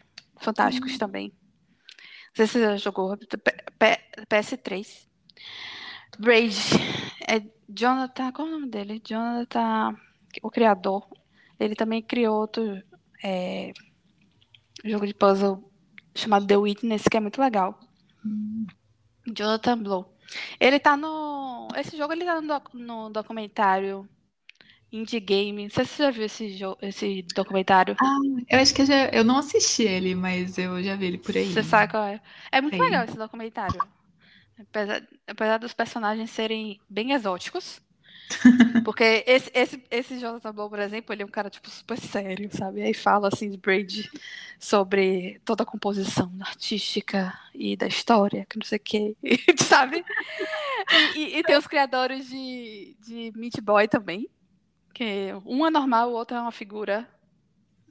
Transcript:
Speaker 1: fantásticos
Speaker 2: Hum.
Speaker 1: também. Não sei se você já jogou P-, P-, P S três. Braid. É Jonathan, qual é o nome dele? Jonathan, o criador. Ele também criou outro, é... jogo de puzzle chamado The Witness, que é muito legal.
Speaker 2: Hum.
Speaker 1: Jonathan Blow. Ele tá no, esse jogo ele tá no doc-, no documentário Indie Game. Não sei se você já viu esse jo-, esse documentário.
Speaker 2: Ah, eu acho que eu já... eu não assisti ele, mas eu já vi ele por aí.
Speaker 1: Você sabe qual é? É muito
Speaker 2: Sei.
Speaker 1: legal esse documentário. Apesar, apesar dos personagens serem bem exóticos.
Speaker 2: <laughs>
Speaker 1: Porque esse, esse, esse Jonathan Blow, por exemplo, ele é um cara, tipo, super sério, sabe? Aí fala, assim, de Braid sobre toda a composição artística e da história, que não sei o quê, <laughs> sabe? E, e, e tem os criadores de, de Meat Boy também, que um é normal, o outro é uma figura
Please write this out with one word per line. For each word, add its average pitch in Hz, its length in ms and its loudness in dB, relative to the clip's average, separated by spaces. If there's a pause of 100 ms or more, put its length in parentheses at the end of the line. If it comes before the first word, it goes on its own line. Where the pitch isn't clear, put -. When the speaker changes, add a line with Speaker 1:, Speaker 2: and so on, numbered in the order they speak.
(380)
Speaker 1:
fantásticos 220 560 -2
Speaker 2:
Hum. - 40 -10
Speaker 1:
também. 196 340 -6
Não - 1000 -20
sei 220 140 4
se - 60 -4
você 240 60 2
já 208 160 2
jogou 196 400 -4
P-, - 220 -10 (400)
P-, - 220 4 (280)
P 220 80 2
S 214 200 -2
três. - 520 -12 (1080)
Braid. 226 380 4 (720)
É 220 120 2 (280)
Jonathan, 254 640 0
qual 294 160 -6
é - 20 -6
o 320 40 -6
nome 285 140 -6
dele? 214 380 -8
Jonathan, 226 920 -2 (460)
o 226 80 -6
criador. 202 560 2 (520)
Ele 214 180 0
também 220 260 -2
criou 220 380 0
outro, 214 420 -4 (400)
é... 185 500 -6 (1120)
jogo 208 220 -2
de 202 80 -6
puzzle 196 560 2 (440)
chamado 202 320 2
The 202 100 6
Witness, 208 520 0
que - 80 2
é 220 40 2
muito 208 200 -4
legal. 214 380 2 (480)
Speaker 2:
Hum. 214 400 -6 (600)
Speaker 1:
Jonathan 220 520 0
Blow. 196 340 -4 (460)
Ele 277 220 6
tá 294 160 6
no, 285 800 -6
esse 285 200 -8
jogo 294 160 -4
ele 339 120 -4
tá 330 160 -2
no 311 80 -8
doc-, 277 260 -4
no 233 360 -12
documentário 202 1000 -2 (840)
Indie 226 280 -6
Game. 202 440 -2
Não 208 60 -12
sei 254 140 0
se - 120 -8
você 302 80 0
já 277 60 4
viu 226 140 -4
esse 214 320 -8
jo-, 190 260 -8
esse 196 400 -4 (120)
documentário. 190 680 4
Speaker 2:
Ah, 269 160 4 (340)
eu 247 100 6
acho 269 140 6
que 277 80 4
eu 269 40 6
já... 269 220 6
eu 226 160 4
não 254 140 4
assisti 247 460 2
ele, 185 300 0
mas 185 440 -2
eu 180 240 -2
já 196 140 -4
vi 196 100 -4
ele 180 120 -4
por - 180 -4
aí. 190 160 0
Speaker 1:
Você 214 100 2
sabe 208 300 6
qual 214 120 0
é? 202 160 -6 (320)
É 269 80 4
muito 294 160 -2
Speaker 2:
Sei. 508 80 4
Speaker 1:
legal 339 200 2
esse 226 120 -10
documentário. 220 640 -8 (800)
Apesar, 214 440 -4 (240)
apesar 220 320 0
dos 226 160 -10
personagens 226 560 -4
serem 220 580 -6
bem 214 240 -2
exóticos. 208 680 -4 (500)
Speaker 2:
<laughs> 240 540 8
Speaker 1:
Porque 220 420 4
esse, 254 260 6
esse, 254 380 0
esse 254 280 -6
Jonathan 233 340 -8
Blow, 208 180 -8
por 208 80 -8
exemplo, 208 360 -4
ele 208 80 -8
é 202 40 -8
um - 40 -16
cara, 202 200 -6
tipo, - 180 -20
super - 300 -10
sério, 196 580 -6
sabe? 196 260 -6
Aí 220 120 0
fala, 202 340 4
assim, 202 220 -2
de 196 80 -10
Braid 202 520 -2 (480)
sobre 190 840 0
toda 220 180 0
a 233 40 0
composição 196 760 -4
artística - 960 -6 (160)
e 208 220 -4
da - 100 -2
história, 202 600 2
que - 100 -12
não 220 60 -10
sei 214 140 -4
o - 40 -8
quê, 214 400 -4
<laughs> 269 360 4
sabe? 294 440 4 (1120)
E, 294 40 -6
e, 302 200 -4
e 330 40 -2
tem 285 160 4
os 302 80 -2
criadores 262 600 0
de, 247 680 -12 (100)
de 233 300 -12
Meat 233 240 -8
Boy 208 280 4
também, 208 380 0 (680)
que 202 340 -4 (160)
um 262 220 0
é 320 40 4
normal, 262 400 2
o 240 40 -4
outro 233 220 -6
é 240 40 -4
uma 233 120 -6
figura 208 540 -6 (840)